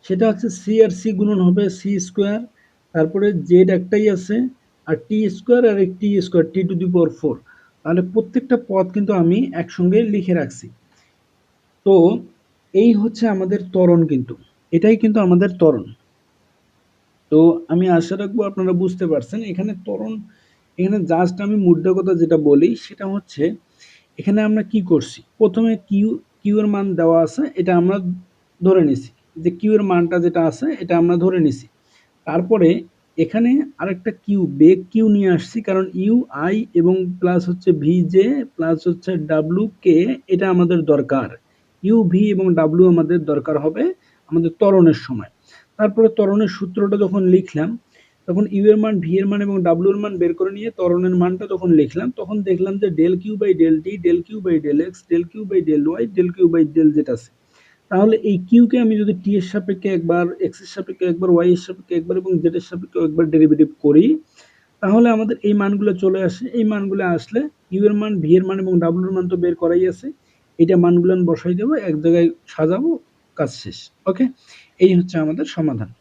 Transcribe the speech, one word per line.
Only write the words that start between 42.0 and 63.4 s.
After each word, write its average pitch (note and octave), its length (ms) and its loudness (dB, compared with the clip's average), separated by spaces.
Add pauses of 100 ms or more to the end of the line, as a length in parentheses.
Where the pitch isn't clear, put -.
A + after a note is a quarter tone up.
ভি F#3+ 120 2 (120)
এবং F#3+ 100 -2 (140)
ডাব্লিউ E3 340 4
আমাদের E3+ 260 2 (120)
দরকার D3 240 -4 (100)
হবে F#3 180 -2 (460)
আমাদের E3+ 300 0
ত্বরণের F3+ 460 4
সময়। A2+ 260 -10 (460)
তারপরে G#3+ 300 2 (100)
ত্বরণের G3+ 400 0
সূত্রটা G3+ 460 -4
যখন F#3+ 180 -2 (140)
লিখলাম, F#3 340 -2 (580)
তখন F#3 160 -2 (120)
ইউ G3 160 0
এর G#3+ 120 4
মান, A3 100 -2 (100)
ভি D#3+ 160 -4
এর G3 100 -2
মান G3+ 160 -2
এবং G3+ 100 -4 (120)
ডাব্লিউ F3 260 2
এর G3+ 100 -4
মান G#3 180 -6
বের E3+ 180 0
করে F#3 180 -2
নিয়ে A3 200 -8
ত্বরণের F3+ 440 0
মানটা F#3 320 -2
যখন F3+ 160 -4 (100)
লিখলাম, D3+ 280 -2 (120)
তখন G#3 180 -8 (120)
দেখলাম F#3 320 -2
যে G#3 60 0 (120)
del F3 220 2
Q - 20 -20 (180)
by G3+ 100 0 (100)
del D#3+ 220 4
T, F3 40 -10 (180)
del F3 220 2
Q - 20 -20 (160)
by F3+ 100 0 (100)
del D3 140 0 (120)
X, - 20 -20 (180)
del E3+ 200 0
Q - 20 -20 (160)
by F#3+ 100 0 (100)
del D3+ 140 0 (180)
Y, - 20 0 (140)
del F3+ 180 0
Q - 20 -16 (160)
by E3 100 2 (120)
del D#3+ 200 4
Z D3+ 40 2 (160)
আছে। - 160 -18 (600)
তাহলে G#3 240 4 (140)
এই G3 80 0 (100)
কিউকে A#3 380 4
আমি A3 160 2
যদি G#3 120 0 (100)
টি G3 160 -2
এর F3+ 120 -4
সাপেক্ষে F#3+ 460 -4
একবার, E3+ 280 0 (200)
এক্স F3+ 180 -8
এর F#3 100 -20
সাপেক্ষে F#3+ 380 -8
একবার, F3 240 -2
ওয়াই E3+ 200 2
এর F3+ 100 -8
সাপেক্ষে F#3 340 -10
একবার E3+ 220 -6
এবং F#3 100 -6 (120)
জেড E3+ 160 0
এর F#3 100 -10
সাপেক্ষে F3+ 280 -10 (120)
একবার E3 240 0
ডেরিভেটিভ D#3 360 4 (160)